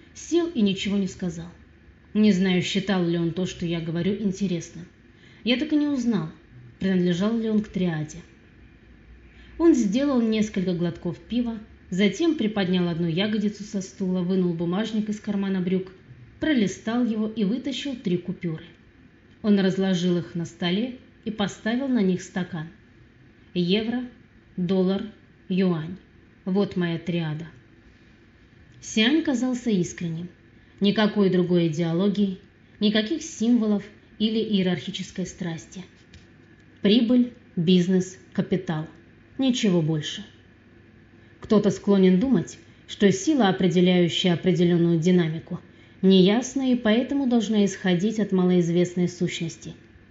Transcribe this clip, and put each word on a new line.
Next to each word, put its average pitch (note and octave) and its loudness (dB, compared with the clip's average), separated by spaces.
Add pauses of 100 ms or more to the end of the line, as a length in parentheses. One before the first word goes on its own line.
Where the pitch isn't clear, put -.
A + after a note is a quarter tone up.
(140)
сел E4+ -2
и - -4
ничего G3 0
не F#3+ -2
сказал. E3+ -8 (640)
Не G#3+ 6
знаю, F3+ 2
считал F#3 0
ли E3+ 0
он E3+ 0
то, F3+ -2
что F3 -6
я E3 -4
говорю, E3+ -2
интересным. F#3 -4 (580)
Я A#3+ 2
так D4+ -2
и - 4
не D4 2
узнал, A3+ -2 (500)
принадлежал F#3 0
ли A3 -2
он G#3+ 2
к G#3+ -6
триаде. E3 -4 (1400)
Он E4 6
сделал B3+ 2
несколько G#3+ 0
глотков E3+ -4
пива, A3+ -6 (320)
затем G3+ 2
приподнял F#3 0
одну E3+ -2
ягодицу G#3 -2
со G3 -8
стула, F#3 -4
вынул F3+ 0
бумажник G#3 -2
из G#3+ -6
кармана G3 -4
брюк, F#3 -2 (480)
пролистал A#3+ -2
его G#3+ -2
и G#3+ -4
вытащил B3+ -4
три F3 -2
купюры. E3+ -8 (800)
Он G#3 4
разложил F#3 2
их E3 -6
на E3+ -6
столе F#3+ -4 (280)
и A3+ -6
поставил A3 -4
на B3 2
них F#3 0
стакан. E3+ -8 (840)
Евро, A3 0 (540)
доллар, F#3 0 (440)
юань. F3+ 0 (460)
Вот F#3+ -2
моя E3+ -2
триада. E3 -4 (1400)
Сиань C4 2
казался B3+ -2
искренним. F3 -4 (500)
Никакой G3+ 2
другой F3 2
идеологии, F3+ -2 (400)
никаких G#3+ 0
символов G#3+ 0 (340)
или A3 0
иерархической F#3+ -2
страсти. E3+ -10 (960)
Прибыль, A#3+ 4 (220)
бизнес, F3+ 2 (160)
капитал. F3 -4 (500)
Ничего A#3 2
больше. D#3 -4 (1160)
Кто-то G#3 2
склонен F#3 4
думать, A3 0 (280)
что G3+ 2
сила, B3 2
определяющая F3+ 2
определенную E3+ 2
динамику, E3 0 (440)
неясна A3+ 4
и B3 4
поэтому B3+ 0
должна G#3+ 2
исходить F#3+ 0
от G3 -2
малоизвестной F3+ 2
сущности — - -6 (380)